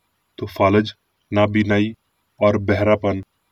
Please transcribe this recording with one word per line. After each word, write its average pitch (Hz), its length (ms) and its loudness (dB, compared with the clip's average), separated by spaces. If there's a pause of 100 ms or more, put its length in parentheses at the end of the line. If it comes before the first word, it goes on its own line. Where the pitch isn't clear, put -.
(380)
تو - 80 -8
فالج، 104 460 0 (400)
نابینائی 104 580 0 (500)
اور 104 140 2 (140)
بہراپن 101 520 0 (300)